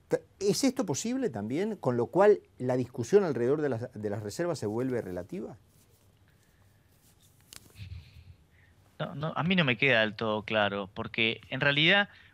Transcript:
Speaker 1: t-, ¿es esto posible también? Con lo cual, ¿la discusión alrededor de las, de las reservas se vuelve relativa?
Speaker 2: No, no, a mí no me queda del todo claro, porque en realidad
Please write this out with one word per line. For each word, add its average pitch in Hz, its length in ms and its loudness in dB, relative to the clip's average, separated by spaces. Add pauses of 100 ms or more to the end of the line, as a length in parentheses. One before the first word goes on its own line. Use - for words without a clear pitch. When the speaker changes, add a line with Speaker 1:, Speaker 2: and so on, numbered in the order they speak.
Speaker 1:
t-, - 120 -2 (180)
¿es - 260 0
esto 262 200 0
posible 226 440 -2
también? 135 480 -4
Con 123 180 0
lo 117 120 0
cual, 202 340 4 (160)
¿la 127 180 -2
discusión 131 480 2
alrededor 135 380 0
de 143 80 -2
las, 117 240 -6
de 104 160 -6
las 101 120 -4
reservas 170 380 -4
se 117 60 -4
vuelve 120 360 -2
relativa? 143 560 -10 (3500)
Speaker 2:
No, - 160 -8
no, 156 200 -6
a 156 80 0
mí 185 120 2
no 175 80 6
me 123 140 2
queda 127 240 6
del 107 140 2
todo 107 280 0
claro, 101 500 0
porque 113 560 -2
en 131 120 -6
realidad 156 480 4 (240)